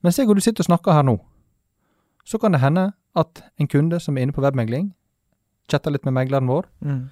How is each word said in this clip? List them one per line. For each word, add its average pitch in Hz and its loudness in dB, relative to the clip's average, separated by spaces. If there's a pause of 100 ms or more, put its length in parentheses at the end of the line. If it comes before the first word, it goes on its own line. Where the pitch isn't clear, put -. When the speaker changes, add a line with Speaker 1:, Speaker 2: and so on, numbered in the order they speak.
Speaker 1:
Men 175 4
se 269 0
hvor 208 4
du 196 2
sitter 220 0
og - 0
snakker 170 2
her 147 6
nå. 123 2 (1080)
Så - -6
kan 214 2
det 147 2
hende 180 2 (220)
at - -2 (180)
en 147 0
kunde 165 0
som 143 -4
er 131 -4
inne 139 -4
på - -6
webmegling, 135 -2 (800)
chatter 151 -2
litt 143 -4
med 135 -2
megleren 131 -2
vår, 143 -2 (160)
Speaker 2:
Mm. 135 -6